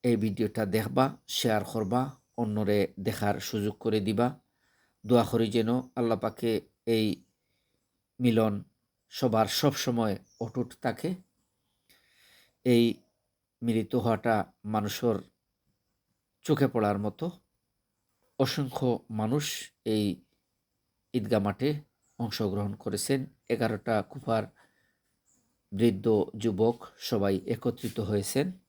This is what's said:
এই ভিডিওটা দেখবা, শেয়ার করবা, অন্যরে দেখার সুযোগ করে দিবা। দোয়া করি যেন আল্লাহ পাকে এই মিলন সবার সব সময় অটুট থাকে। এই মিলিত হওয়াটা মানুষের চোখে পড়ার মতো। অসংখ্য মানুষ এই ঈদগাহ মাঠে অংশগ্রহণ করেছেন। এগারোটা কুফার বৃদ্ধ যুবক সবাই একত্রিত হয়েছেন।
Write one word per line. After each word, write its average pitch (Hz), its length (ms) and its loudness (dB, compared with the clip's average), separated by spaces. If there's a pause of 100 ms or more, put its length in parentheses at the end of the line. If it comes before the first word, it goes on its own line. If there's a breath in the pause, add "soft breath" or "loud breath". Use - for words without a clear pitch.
এই 120 200 4
ভিডিওটা 110 400 -2 (120)
দেখবা, 127 300 2 (320)
শেয়ার 107 260 0 (100)
করবা, 113 280 0 (400)
অন্যরে 208 380 0 (280)
দেখার 208 280 0 (140)
সুযোগ 104 340 -2
করে 110 240 0
দিবা। 113 200 2 (760)
দোয়া 117 280 6
করি 113 240 2
যেন 113 140 2 (300)
আল্লাহ 117 240 0
পাকে 113 280 -2 (460)
এই 110 100 2 (1160)
মিলন 110 300 4 (600)
সবার 110 340 2 (120)
সব 139 140 2 (120)
সময় 113 300 0 (300)
অটুট 123 240 -6 (140)
থাকে। 135 260 -4 (1600 soft breath)
এই 120 100 8 (840)
মিলিত 110 280 0 (100)
হওয়াটা 113 320 2 (380)
মানুষের 107 440 0 (1300)
চোখে 135 280 4
পড়ার 104 320 2
মতো। 104 200 -6 (1120)
অসংখ্য 131 500 0 (300)
মানুষ 131 260 0 (500)
এই 107 100 2 (1120)
ঈদগাহ 107 280 0
মাঠে 127 240 -2 (540)
অংশগ্রহণ 101 500 -2 (100)
করেছেন। 123 360 -2 (340)
এগারোটা 110 420 -2 (160)
কুফার 113 320 -2 (1300 soft breath)
বৃদ্ধ 104 340 2 (360)
যুবক 110 360 2 (320)
সবাই 98 260 2 (180)
একত্রিত 117 440 -4 (120)
হয়েছেন। 107 360 0 (240)